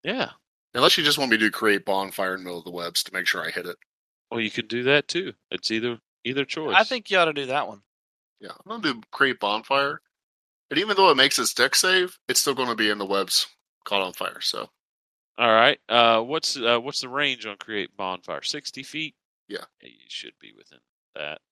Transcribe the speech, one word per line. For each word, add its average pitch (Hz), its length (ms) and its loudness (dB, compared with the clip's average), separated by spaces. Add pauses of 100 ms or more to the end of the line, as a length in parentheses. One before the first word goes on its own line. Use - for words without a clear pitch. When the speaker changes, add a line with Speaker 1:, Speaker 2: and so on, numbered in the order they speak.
Speaker 1:
Yeah. 202 280 -4 (440)
Speaker 2:
Unless 135 220 6
you 165 80 0
just 147 140 2
want 131 120 0
me 110 80 6
to 107 120 2
create 101 340 2
bonfire 95 500 -2
in 95 60 -10
the 90 40 -14
middle 90 140 -10
of 82 60 -14
the 87 60 -12
webs 87 340 -6
to - 80 -14
make 92 140 -2
sure 87 180 -2
I 82 60 -4
hit 90 160 -6
it. 87 100 -10 (540)
Speaker 1:
Well, 117 100 -4
you 107 100 -2
could 113 180 -8
do 123 160 -4
that 143 240 2
too. 175 260 -6 (160)
It's - 200 -6
either, 113 280 -4 (260)
either 131 200 -2
choice. 151 320 -2
Speaker 3:
I 214 80 6
think 240 260 -6
you 190 80 4
ought 170 80 6
to 156 60 -2
do 143 140 -6
that 131 220 -2
one. 101 140 -16 (580)
Speaker 2:
Yeah, 101 100 -16 (140)
I'm 220 160 -10
gonna 147 140 -2
do 113 160 -12
create 131 300 0
bonfire. 139 600 0 (680)
And 143 80 -2
even 202 180 0
though 190 140 8
it 139 60 6
makes 139 220 4
its 117 140 0
deck 127 220 2
save, 185 440 2 (100)
it's 123 120 2
still 139 140 0
gonna 123 220 -2
be 110 120 2
in 104 100 0
the 101 60 -4
webs 95 420 0 (380)
caught 98 180 0
on 90 100 -4
fire, - 280 -8
so. - 300 -6 (680)
Speaker 1:
All 117 160 4
right. 117 360 6
Uh, 113 320 6
what's, 143 360 -4
uh, 117 220 2
what's 131 220 -6
the 131 80 -10
range 131 380 -4
on 101 100 -10
create 101 400 -6
bonfire? 92 460 -6
Sixty - 400 -8
feet? 156 320 -10 (340)
Speaker 2:
Yeah. 101 160 -12 (180)
Speaker 1:
Yeah, - 60 -20
you 58 200 -20
should - 320 -14
be 52 160 -20
within 55 220 -20 (380)
that. 76 240 -10 (120)